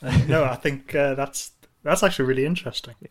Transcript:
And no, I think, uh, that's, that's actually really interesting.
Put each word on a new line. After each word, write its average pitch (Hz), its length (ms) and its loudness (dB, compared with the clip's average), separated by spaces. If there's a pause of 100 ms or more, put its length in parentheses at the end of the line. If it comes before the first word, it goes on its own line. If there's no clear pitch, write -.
And - 280 2
no, 151 160 4
I 127 120 -2
think, 139 380 -4
uh, 143 200 2
that's, - 380 -6 (300)
that's 156 200 0
actually 180 220 2
really 131 220 0
interesting. 151 480 -6 (160)